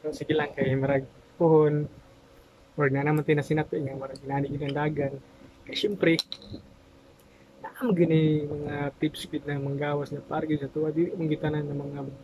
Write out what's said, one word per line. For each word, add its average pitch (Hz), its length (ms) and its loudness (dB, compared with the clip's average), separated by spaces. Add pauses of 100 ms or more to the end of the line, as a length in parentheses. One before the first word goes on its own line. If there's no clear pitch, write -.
pero 151 160 -6
sige 156 160 -4
lang 147 240 0
kay 135 200 0
marag 135 280 2 (320)
puhon. 151 480 6 (960)
Or 143 80 4
na 139 160 0
naman 151 160 2
tinasinato 151 560 0
nga 135 240 -6
marag 135 240 -10
ginanig 139 320 -2
ng 139 160 -4
dagan. 147 400 -2 (560)
Kaya - 80 -8
syempre, 185 400 4 (1400)
naam - 320 -4
gini 160 560 4
mga 147 480 -6
tips - 320 -4
gid 147 160 -6
na 143 160 -4
manggawas 143 500 -2
na 143 140 -8
parang 156 320 -2
sa 139 160 -6
tuwa. 156 160 -2
Dili 160 240 0
mong 165 160 -2
gitanan 151 400 -2
ng 143 160 -4
mga 143 160 -8 (240)